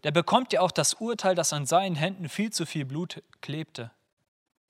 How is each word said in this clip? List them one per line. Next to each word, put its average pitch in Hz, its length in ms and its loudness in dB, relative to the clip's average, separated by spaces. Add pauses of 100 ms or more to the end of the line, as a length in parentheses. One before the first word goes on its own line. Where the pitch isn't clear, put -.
der 151 80 0
bekommt 196 420 2
ja 175 80 4
auch 180 100 4
das - 240 0
Urteil, 220 400 0
dass 170 180 2
an 147 120 -2
seinen 180 300 2
Händen 175 320 -2
viel 208 240 -2
zu 170 140 -2
viel 156 180 -4
Blut 147 400 -6 (180)
klebte. 139 500 -10 (800)